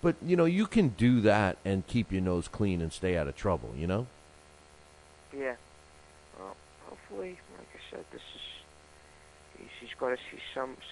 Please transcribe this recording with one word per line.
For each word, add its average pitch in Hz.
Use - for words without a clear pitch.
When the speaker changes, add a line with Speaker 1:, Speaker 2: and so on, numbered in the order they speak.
Speaker 1:
But, 170
you 175
know, 170
you 180
can 196
do 117
that 101
and 95
keep 117
your 95
nose 90
clean 92
and 80
stay 90
out 76
of 69
trouble, 65
you 76
know? 104
Speaker 2:
Yeah. 131
Well, 95
hopefully, 185
like -
I -
said, -
this -
is, -
he's, -
he's 120
gotta 127
see -
some, 131